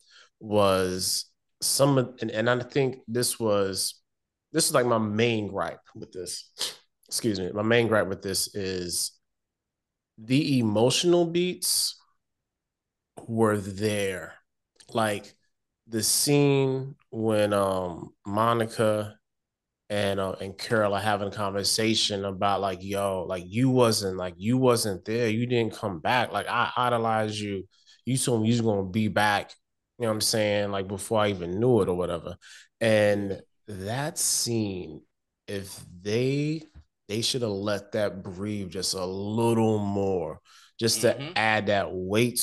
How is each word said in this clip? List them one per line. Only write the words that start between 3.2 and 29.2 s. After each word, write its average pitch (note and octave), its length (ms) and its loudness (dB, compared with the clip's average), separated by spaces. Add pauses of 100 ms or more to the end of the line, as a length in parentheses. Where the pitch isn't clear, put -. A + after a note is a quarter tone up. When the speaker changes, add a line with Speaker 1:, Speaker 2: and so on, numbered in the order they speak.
Speaker 1:
was, G2+ 600 0 (520)
this D#3 140 0
is, E3 60 -2
like, B2+ 140 4
my A#2 120 2
main A2 500 0
gripe F2 320 -6 (140)
with - 180 -16
this. - 380 -12 (560)
Excuse G#2 320 -2
me. F2+ 140 -4
My G#2 100 -4
main A#2 260 4
gripe G#2 180 2
with F#2 160 -6
this F#2+ 320 -4
is F#2 580 -4 (1040)
the C3 440 2
emotional B2+ 680 4
beats - 720 -2 (1300)
were A2 320 4
there. G2 760 -2 (540)
Like, G#2+ 460 -2 (520)
the A2 160 -4
scene C#3 920 2 (160)
when, A2 420 2
um, F#2+ 640 -2 (100)
Monica G#2+ 960 0 (720)
and, G2+ 300 0
uh, F#2+ 200 -4
and F#2+ 160 -10
Carol G#2+ 380 0
are G2 60 0
having G2+ 280 0
a F#2+ 40 -8
conversation G2+ 920 0
about, G2 360 0
like, F#2+ 220 -2
"Yo, G2 460 -2
like, F#2 180 -6
you A#2 220 2
wasn't, A2 480 4
like, F2+ 220 -6
you A2 180 0
wasn't A2+ 480 2
there. A#2 240 -2
You A2+ 180 -2
didn't A#2 280 0
come F#2+ 260 -6
back. A2+ 320 0
Like, G#2 160 -4
I A2+ 280 0
idolized A2+ 600 0
you. G2+ 280 -6 (400)
You B2+ 100 0
told A#2+ 260 2
me A2 60 2
you A#2+ 60 6
was A#2 80 2
gonna G2 260 0
be G#2+ 200 0
back," G#2 420 2 (480)